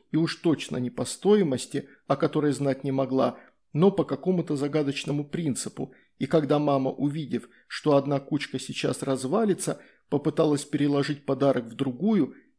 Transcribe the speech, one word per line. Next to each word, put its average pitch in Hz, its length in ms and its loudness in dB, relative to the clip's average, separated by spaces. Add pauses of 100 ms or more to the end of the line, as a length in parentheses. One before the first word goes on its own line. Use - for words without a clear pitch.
(120)
и 151 40 0
уж 160 200 0
точно - 400 0
не 123 140 -4
по - 160 -6
стоимости, 160 800 0 (180)
о 143 100 2
которой 151 360 2
знать 135 320 -2
не 139 80 -2
могла, 127 460 0 (340)
но 175 180 4
по 175 140 2
какому-то 160 500 -2
загадочному 147 720 -2
принципу, - 680 -6 (240)
и 131 80 -4
когда 147 320 2
мама, 139 320 0
увидев, 143 580 -4 (200)
что - 280 2
одна 139 240 0
кучка 139 380 -4
сейчас - 440 -4
развалится, 160 800 0 (300)
попыталась 147 540 2
переложить 143 600 0
подарок 135 420 0
в 117 80 -14
другую, 143 600 0 (240)